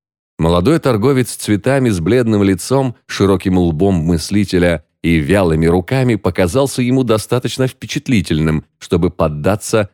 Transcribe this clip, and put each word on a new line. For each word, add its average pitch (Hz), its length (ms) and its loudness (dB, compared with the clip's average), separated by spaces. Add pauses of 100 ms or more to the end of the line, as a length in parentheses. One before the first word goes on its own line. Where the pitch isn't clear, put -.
(380)
Молодой 87 400 2
торговец 127 560 0
цветами 127 540 0
с 95 100 0
бледным 107 460 2
лицом, 123 500 0 (120)
широким 95 520 0
лбом 87 360 2
мыслителя – 87 920 0 (180)
и 85 140 2
вялыми 80 500 2
руками 113 480 0
показался 101 680 -2
ему 127 220 0
достаточно 120 640 -2
впечатлительным, 80 1000 -2 (140)
чтобы 87 320 0
поддаться 90 840 -2